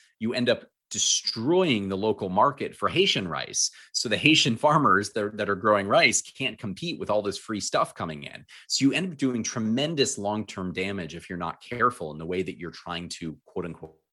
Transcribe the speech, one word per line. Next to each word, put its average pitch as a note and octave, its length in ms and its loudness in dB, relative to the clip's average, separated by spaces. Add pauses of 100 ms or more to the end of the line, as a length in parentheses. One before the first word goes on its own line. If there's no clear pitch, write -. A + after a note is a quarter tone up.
(180)
you A2 160 -2
end A#2+ 140 0
up - 160 2 (260)
destroying A#2 960 0
the F#2+ 80 -2
local G#2 320 0
market G#2+ 460 0
for G2+ 140 -2
Haitian D3+ 380 2
rice. - 440 -4 (220)
So - 160 -2
the G#2 80 0
Haitian C#3+ 400 4
farmers A#2 560 4
that, G#2 240 -4
that G#2 120 -2
are G2 80 0
growing G2+ 320 2
rice C3+ 340 4
can't A2+ 360 -8
compete G#2+ 420 -8
with G2 100 -4
all G#2 120 2
this G2 160 -4
free G#2+ 200 -6
stuff - 360 -2
coming D#2 300 -8
in. - 200 -16 (240)
So - 160 2
you C3+ 80 6
end F3 200 -2
up C#3 60 -12
doing B2 240 0
tremendous B2 760 0
long-term G2+ 540 -4
damage F#2 440 -6
if E2+ 120 -14
you're F2+ 100 -8
not E2+ 220 -8
careful A#2 520 0
in D2+ 60 -12
the D#2+ 80 -8
way F2+ 160 -2
that E2 160 -8
you're E2+ 120 -10
trying F2 380 -8 (120)
to, D#2+ 160 -8 (100)
quote F2+ 180 -8
unquote E2 320 -14 (160)